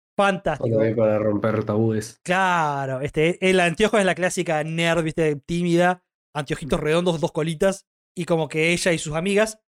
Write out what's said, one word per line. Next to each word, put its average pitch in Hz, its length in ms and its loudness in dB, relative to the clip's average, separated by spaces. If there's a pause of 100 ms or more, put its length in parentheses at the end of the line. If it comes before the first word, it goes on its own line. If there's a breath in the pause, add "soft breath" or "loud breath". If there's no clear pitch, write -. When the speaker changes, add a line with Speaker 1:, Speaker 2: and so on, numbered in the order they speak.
(180)
Speaker 1:
Fantástico. 185 520 0
Speaker 2:
Cuando 110 100 2
viene 110 160 2
para 107 240 2
romper 107 460 0
tabúes. 107 580 -2
Speaker 1:
Claro, 151 760 -2
este, 165 480 0
el 185 100 4
anteojo 202 380 2
es 196 80 4
la 175 100 2
clásica 165 480 -2
nerd, 165 400 0
¿viste? 156 320 0
Tímida, 175 720 0 (280)
anteojitos 151 460 -4
Speaker 2:
Mm. 147 40 -6
Speaker 1:
redondos, 165 360 0
dos 156 140 -2
colitas. 165 520 -2 (320)
Y 175 80 -4
como 160 220 0
que 160 240 0
ella 175 220 0
y 160 40 0
sus 156 180 -8
amigas 202 440 0 (180)